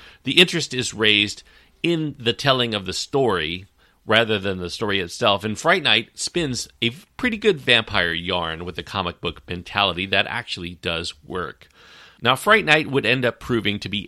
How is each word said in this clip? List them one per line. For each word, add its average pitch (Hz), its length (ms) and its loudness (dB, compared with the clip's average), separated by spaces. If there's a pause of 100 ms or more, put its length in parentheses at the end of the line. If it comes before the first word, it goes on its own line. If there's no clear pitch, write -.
(240)
The - 160 2
interest 170 340 2
is 123 200 -4
raised 104 500 2 (400)
in 156 340 -2
the 147 140 -2
telling 127 420 0
of 98 120 -4
the 92 80 -4
story 92 720 0 (400)
rather 107 340 2
than 95 200 -4
the 87 100 -6
story 101 320 -2
itself, 98 420 0
and 107 160 -4
Fright 170 240 2
Night 113 340 2
spins 143 520 -4 (120)
a 117 100 0 (260)
pretty 233 180 -2
good 202 240 2
vampire 110 540 2
yarn 85 500 -4
with 87 140 -10
a 87 60 -6
comic 87 360 -6
book 85 300 -8
mentality 90 560 -4
that 98 220 0
actually 90 480 -8
does 85 380 -6 (120)
work. 85 420 -10 (560)
Now, 127 120 4
Fright 208 300 4
Night 156 200 4
would 135 220 0
end 127 180 2
up 117 140 -2
proving 104 400 -2
to 98 100 -10
be 101 180 -8